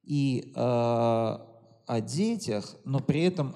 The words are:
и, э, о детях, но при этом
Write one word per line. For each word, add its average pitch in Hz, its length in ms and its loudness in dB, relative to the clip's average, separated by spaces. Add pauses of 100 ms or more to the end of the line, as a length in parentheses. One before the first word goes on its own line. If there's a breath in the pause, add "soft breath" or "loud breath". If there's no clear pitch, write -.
и, 139 520 0
э, - 40 -4
о 117 1400 0
детях, 127 840 -2
но 135 140 0
при 147 240 0
этом 165 320 0